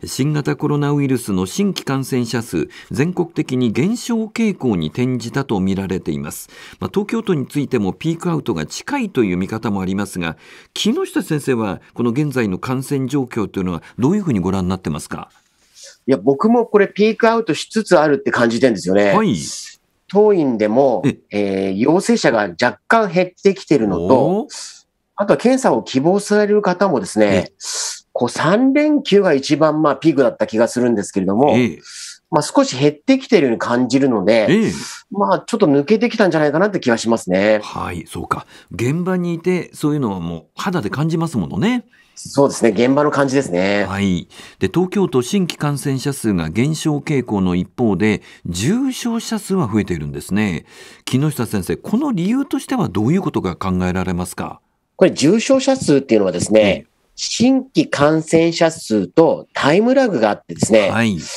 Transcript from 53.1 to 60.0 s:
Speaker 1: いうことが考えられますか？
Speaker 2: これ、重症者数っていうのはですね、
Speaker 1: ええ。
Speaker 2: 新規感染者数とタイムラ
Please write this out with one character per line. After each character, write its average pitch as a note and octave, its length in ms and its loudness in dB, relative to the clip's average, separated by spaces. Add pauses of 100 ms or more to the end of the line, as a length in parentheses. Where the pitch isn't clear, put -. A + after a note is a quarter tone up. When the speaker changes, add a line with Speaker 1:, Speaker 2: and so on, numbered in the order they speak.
Speaker 1:
い - 20 2
う G3 60 0
こ D#3 80 -4
と A2+ 100 -2
が F2 160 -4
考 F#2 300 -2
え F2+ 80 0
ら F2+ 100 -2
れ F#2 80 -4
ま F2 140 -4
す - 100 -14
か？ - 240 -10 (360)
Speaker 2:
こ F#3+ 100 6
れ、 D#3+ 40 4
重 F3+ 300 2
症 C4+ 180 2
者 C4 160 2
数 D#3+ 220 2
っ C3+ 60 2
て A2+ 120 0
い G#2+ 40 4
う - 20 4
の G2 60 2
は F2+ 60 0
で F2 80 -4
す - 120 -2
ね、 A2 80 8
Speaker 1:
え G#2+ 40 6
え。 E2 220 0 (300)
Speaker 2:
新 B3+ 480 0 (100)
規 D3 140 2
感 D#3 340 2
染 E3 300 2
者 E3 180 2
数 D#3+ 380 -2
と C3+ 460 2
タ C#3 200 2
イ F#3+ 60 4
ム A#3+ 140 2
ラ C4 140 4